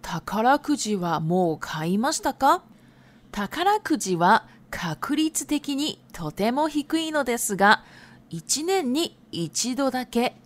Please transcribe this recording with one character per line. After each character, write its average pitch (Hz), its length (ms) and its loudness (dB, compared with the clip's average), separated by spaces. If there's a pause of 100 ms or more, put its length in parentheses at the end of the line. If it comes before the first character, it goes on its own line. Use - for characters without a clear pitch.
宝 220 580 0
く 294 160 -2
じ 214 220 -2
は 170 240 -2
も 170 320 2
う 147 40 -6
買 156 360 -4
い 202 40 2
ま 262 140 0
し - 80 -4
た 294 140 -2
か？ 311 300 4 (680)
宝 349 480 0
く 311 180 0
じ 185 200 -2
は 180 280 4 (240)
確 175 460 -6
率 311 320 -2
的 285 300 -4
に 294 340 -6
と 156 220 -8
て 214 180 0
も 294 160 0
低 302 320 -2
い 320 140 -4
の 285 100 0
で 233 140 -2
す 208 180 -4
が、 196 260 6 (480)
一 170 340 -4
年 339 300 0
に 320 240 -2 (160)
一 170 420 -4
度 269 160 0
だ 247 140 -4
け - 400 -2